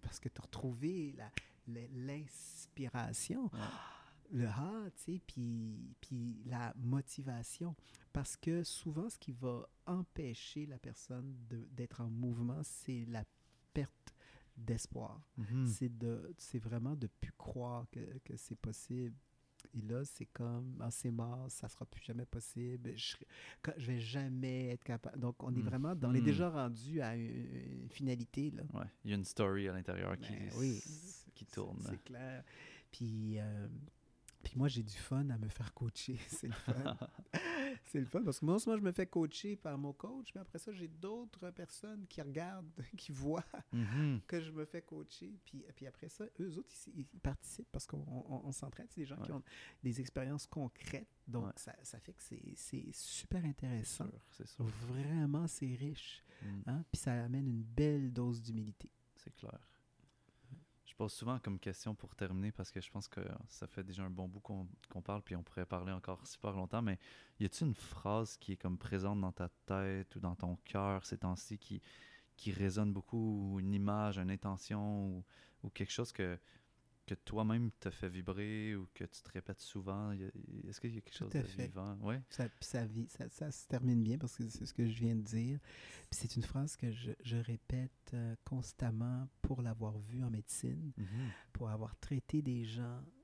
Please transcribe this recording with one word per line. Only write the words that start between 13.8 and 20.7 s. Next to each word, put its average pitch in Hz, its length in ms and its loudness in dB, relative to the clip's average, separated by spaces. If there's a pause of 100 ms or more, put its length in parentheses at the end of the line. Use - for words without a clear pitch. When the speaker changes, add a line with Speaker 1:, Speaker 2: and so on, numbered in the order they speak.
Speaker 1:
d'espoir. 113 640 -2 (160)
Speaker 2:
Mhm. 123 300 4
Speaker 1:
C'est 120 280 2
de, 117 440 0
c'est - 180 -4
vraiment 117 380 0
de 131 120 0
plus - 260 -4
croire 120 580 -4
que, - 320 -6
que 120 120 -8
c'est 117 200 -6
possible. 120 600 -2 (580)
Et 113 80 -2
là, 120 240 0
c'est - 220 -8
comme, « 120 520 -2